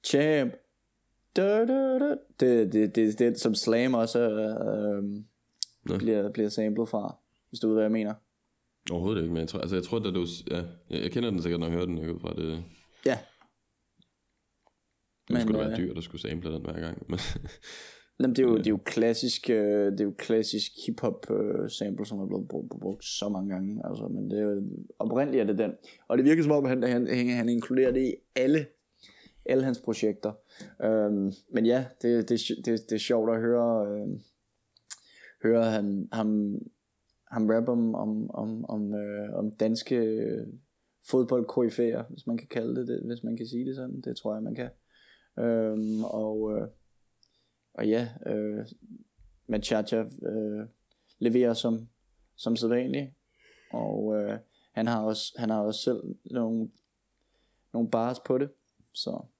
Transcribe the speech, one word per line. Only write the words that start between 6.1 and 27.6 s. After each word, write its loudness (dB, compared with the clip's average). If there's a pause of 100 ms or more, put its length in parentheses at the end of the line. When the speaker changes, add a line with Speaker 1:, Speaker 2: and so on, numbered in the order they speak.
Speaker 1:
bliver 0
samlet -2
fra, -6 (320)
hvis -12
du 0
ved, 4
hvad 4
jeg 2
mener. 0 (760)
Speaker 2:
Overhovedet 0
ikke, -2
men 0
jeg -4
tror, -6
altså, -2
jeg -2
tror, -4
da -2
du -2
s-, -10
ja, -2 (340)
jeg, -2
jeg -2
kender 0
den -2
sikkert, 0
når 0
jeg -2
hører 0
den, -4
jeg -4
går -4
ud -10
fra -6
det. -6 (420)
Speaker 1:
Ja. 2 (2000)
Speaker 2:
Nu 2
Speaker 1:
Men, 2
Speaker 2:
skulle 2
det 0
være -2
Speaker 1:
øh, 0
Speaker 2:
dyrt -6
at -8
skulle -12 (100)
sample -4
den -6
hver -6
gang, -8
men -2
<laughs> -4 (920)
Speaker 1:
Jamen, 4
det 6
er 8
jo, 8
Speaker 2:
Ja. 6
Speaker 1:
det 2
er 4
jo 2
klassisk, 2
øh, 4
det -2
er 4
jo 0
klassisk 0 (140)
hiphop, -4
øh, 0
sample, -4
som -8
er -4
blevet -4
brugt, -8
brugt -6
så -4
mange -4
gange, -4
altså, -6
men -6
det 0
er 2
jo, 0 (360)
oprindeligt 2
er 2
det 0
den. 0 (360)
Og 4
det 4
virker 8
som 4
om, 4
han, 2
han, 2
han, 2
han 0
inkluderer 2